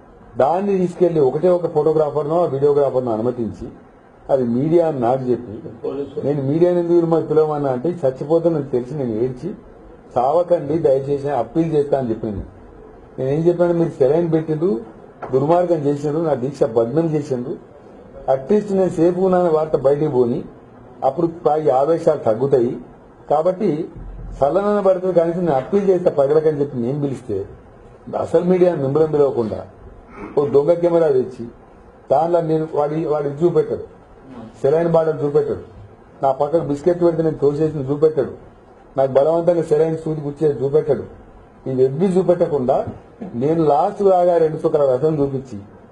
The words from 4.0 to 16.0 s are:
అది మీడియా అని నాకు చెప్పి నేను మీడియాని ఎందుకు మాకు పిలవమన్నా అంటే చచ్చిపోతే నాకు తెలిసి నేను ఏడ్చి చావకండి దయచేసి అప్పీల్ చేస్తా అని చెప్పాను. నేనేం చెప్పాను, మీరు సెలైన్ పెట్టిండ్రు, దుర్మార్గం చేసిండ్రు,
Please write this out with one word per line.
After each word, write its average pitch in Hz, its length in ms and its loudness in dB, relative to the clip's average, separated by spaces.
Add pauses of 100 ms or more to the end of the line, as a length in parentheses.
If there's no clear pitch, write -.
అది 135 100 2 (120)
మీడియా 160 360 2
అని 143 160 -4
నాకు 131 240 0
చెప్పి 104 240 -4 (720)
నేను 143 240 -2
మీడియాని 175 340 2
ఎందుకు 170 300 2
మాకు 147 180 0
పిలవమన్నా 151 460 0
అంటే 160 140 -4 (120)
చచ్చిపోతే 151 520 0
నాకు 135 200 -4
తెలిసి 123 260 -4
నేను 117 140 -4 (100)
ఏడ్చి 131 260 -8 (680)
చావకండి 151 580 0 (120)
దయచేసి 139 420 0 (140)
అప్పీల్ 165 320 -2
చేస్తా 143 260 0
అని 123 100 -2
చెప్పాను. 104 320 -6 (720)
నేనేం 135 300 -2
చెప్పాను, 175 320 2
మీరు 165 220 -2
సెలైన్ 156 340 2
పెట్టిండ్రు, 160 360 -2 (600)
దుర్మార్గం 165 540 2
చేసిండ్రు, 147 400 -2